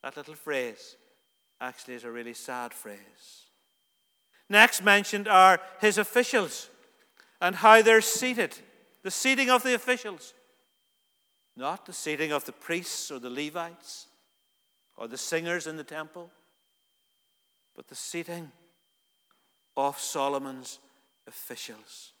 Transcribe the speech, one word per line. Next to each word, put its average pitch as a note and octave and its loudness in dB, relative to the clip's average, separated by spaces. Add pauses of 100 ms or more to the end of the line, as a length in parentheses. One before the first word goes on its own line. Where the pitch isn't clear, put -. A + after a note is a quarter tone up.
That C3+ -12
little D3 -16
phrase B2+ -8 (640)
actually B2+ -14
is A#2 -16
a A#2+ -12
really A#2 -12
sad B2 -12
phrase. - -20 (1040)
Next G#3 6
mentioned G3+ 2
are F#3 8 (200)
his G#3 2
officials G#3+ -2 (720)
and F3+ -2
how A3 10
they're A3+ 8
seated. A#3 -4 (460)
The F#3 -10
seating B3+ 0
of B3+ 4
the B3+ 0
officials. A3+ -6 (1200)
Not D3 -8
the F#3 -20
seating D3+ -6
of C#3+ -4
the C3 -14
priests - -8
or C#3 -12
the B2 -12
Levites D#3 -12 (920)
or A2+ -14
the A#2 -14
singers E3+ -6
in D#3+ -12
the D3+ -12
temple, D#3 -16 (1500)
but - -20
the - -20
seating E3+ -12 (1300)
of C#3 -2
Solomon's C#3 -6 (480)
officials. - -18